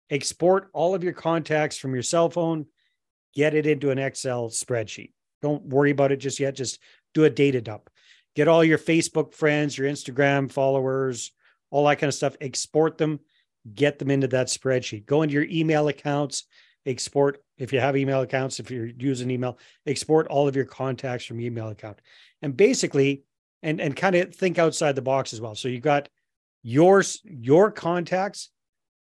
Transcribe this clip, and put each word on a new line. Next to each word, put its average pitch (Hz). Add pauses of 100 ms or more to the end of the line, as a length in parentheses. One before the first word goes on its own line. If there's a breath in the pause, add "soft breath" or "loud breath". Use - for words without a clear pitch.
(120)
export 180
all 165
of 175
your 180
contacts 156
from 135
your 123
cell 170
phone, 165 (680)
get 147
it 151
into 143
an 131
Excel 127
spreadsheet. 113 (300)
Don't 147
worry 143
about 139
it 135
just 131
yet. 135
Just 127 (340 soft breath)
do 156
a 147
data 139
dump. 107 (460 soft breath)
Get 147
all 165
your 160
Facebook 160
friends, 147
your 135
Instagram 139
followers, 135 (380)
all 143
that 143
kind 156
of 131
stuff, -
export 156
them, 151 (540)
get 143
them 139
into 135
that 127
spreadsheet. 123
Go 147
into 151
your 147
email 160
accounts, 143 (400 soft breath)
export, 139 (140)
if 131
you 123
have 139
email 135
accounts, 131
if 113
you're 117
using 123
email, 127 (280 soft breath)
export 156
all 143
of 135
your 135
contacts 127
from 117
email 117
account. 104 (420 soft breath)
And 139
basically, 143 (400)
and, 156
and 147
kind 185
of 175
think 175
outside 156
the 131
box 131
as 110
well. 110
So 131
you 123
got 143 (560)
your, 170 (220)
your 156
contacts, 180 (580)